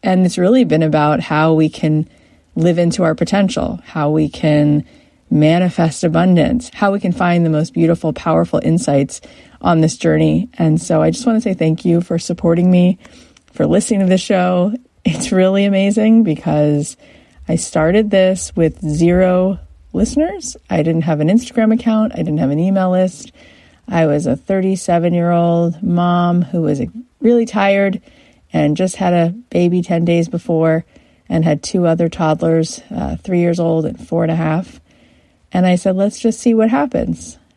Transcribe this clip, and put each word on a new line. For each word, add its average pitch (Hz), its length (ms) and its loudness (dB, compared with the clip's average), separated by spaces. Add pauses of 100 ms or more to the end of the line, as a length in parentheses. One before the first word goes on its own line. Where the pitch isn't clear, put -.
And 185 220 2
it's 180 140 -2
really 233 260 4
been 160 180 0
about 151 380 2
how 156 320 0
we 156 160 2
can 156 400 -2 (460)
live 165 240 0
into 175 240 0
our 160 120 0
potential, 185 720 -2
how 151 240 -4
we 151 220 0
can 147 560 0 (420)
manifest 165 760 0
abundance, 165 680 2
how 202 200 0
we 202 80 -2
can 180 100 -2
find 175 340 0
the 160 60 0
most 156 240 -2
beautiful, 165 380 0
powerful 165 500 -2
insights 160 580 0 (400)
on 165 200 2
this 160 160 0
journey. 160 600 0
And 160 240 0
so 160 220 0
I 160 80 2
just - 160 -4
want 233 80 2
to 220 60 2
say 202 120 -2
thank 160 320 -2
you 170 160 2
for 175 160 -4
supporting 175 540 0
me, 180 280 4 (540)
for - 140 -2
listening 202 320 0
to 196 80 0
the 185 120 2
show. 185 540 0 (320)
It's - 280 -2
really 190 320 2
amazing 202 580 2
because 151 720 0 (520)
I 170 80 -2
started 180 520 0
this 190 460 0
with 160 340 0
zero 180 680 2 (340)
listeners. 302 640 -4 (140)
I 156 140 0
didn't 160 180 0
have 156 160 -2
an 151 80 0
Instagram 220 480 0
account. 220 400 0
I - 40 -8
didn't 156 200 -4
have 135 120 0
an 147 100 0
email 185 300 0
list. 185 420 -2 (560)
I 165 180 0
was 147 200 -2
a 254 100 -2
thirty-seven-year-old 170 1500 0
mom 175 600 0
who 170 200 -4
was 147 200 -2 (380)
really 233 260 2
tired 196 540 0 (520)
and 151 240 0
just 185 180 -2
had 180 180 -2
a 170 180 2 (200)
baby 175 320 0
ten 170 220 -2
days 170 240 0
before 160 560 -2 (440)
and 160 160 0
had 156 200 0
two 180 200 -2
other 165 240 2
toddlers, 165 720 -2 (120)
uh, - 240 -6
three 180 240 -2
years 170 180 0
old 165 280 0
and - 220 -10
four 170 140 -2
and 165 80 -2
a 165 60 -2
half. 165 440 -4 (720)
And 185 120 2
I 180 120 4
said, 185 200 0
"Let's 202 220 -2
just 226 220 -2
see 247 120 2
what 220 160 2
happens." - 680 -4 (180)